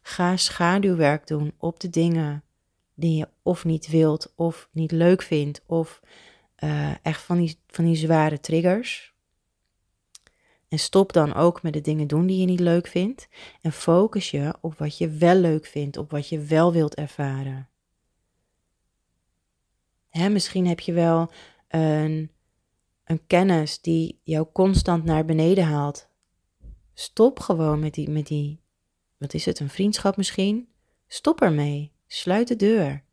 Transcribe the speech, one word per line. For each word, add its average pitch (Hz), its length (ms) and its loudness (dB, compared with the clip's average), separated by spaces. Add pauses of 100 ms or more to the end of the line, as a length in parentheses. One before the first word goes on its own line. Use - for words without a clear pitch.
Ga 180 360 -2
schaduwwerk 175 880 0
doen 147 300 -4
op 170 220 -6
de 180 100 -8
dingen 165 540 0 (500)
die 160 240 0
je 151 120 -4 (120)
of 175 240 -2
niet 160 220 -2
wilt 156 480 2
of - 360 -4
niet 160 200 -4
leuk 175 300 4
vindt. 147 440 -4
Of, 165 360 -4 (540)
eh, 147 500 -4
echt 160 160 -4
van 175 160 -2
die, 165 300 -2
van - 180 -2
die 165 100 4
zware 156 440 2
triggers. 180 760 -2 (1500)
En 156 120 -4
stop 196 340 2
dan 147 200 2
ook 170 280 2
met 156 120 -4
de 151 80 -4
dingen 151 260 -2
doen 151 180 2
die 185 140 0
je 185 60 2
niet 180 140 0
leuk 175 280 2
vindt. 196 400 -4 (340)
En 160 100 -4
focus 185 600 0
je 143 300 -4
op 165 160 -8
wat 151 200 -6
je 165 120 -2
wel 170 260 4
leuk 165 300 2
vindt, 143 320 -8
op 147 140 -10
wat 147 180 -6
je 160 100 -4
wel 160 320 4
wilt 160 240 0
ervaren. 135 720 -8 (2500)
Hè, 175 200 -2
misschien 185 380 0
heb 170 120 -2
je 175 140 -6
wel 165 380 2 (360)
een, 156 640 -2 (760)
een 160 200 -4
kennis 175 540 2
die 165 420 -2
jou 156 280 -2
constant 180 520 2
naar 160 220 2
beneden 165 400 2
haalt. 147 440 -4 (840)
Stop - 460 0
gewoon 156 400 0
met 151 140 -4
die, 147 160 -6
met 151 180 -4
die, 147 340 -6 (560)
wat 143 160 -12
is 156 120 -6
het, - 140 -4
een 139 100 -6
vriendschap 202 480 -2
misschien? 202 520 -2 (380)
Stop - 340 -2
ermee. 147 500 0 (160)
Sluit 214 400 -2
de 240 80 -2
deur. 196 580 0